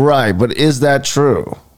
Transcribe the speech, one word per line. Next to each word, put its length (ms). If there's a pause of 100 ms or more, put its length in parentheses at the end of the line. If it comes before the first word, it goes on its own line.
Right, 280
but 240
is 240
that 240
true? 520 (220)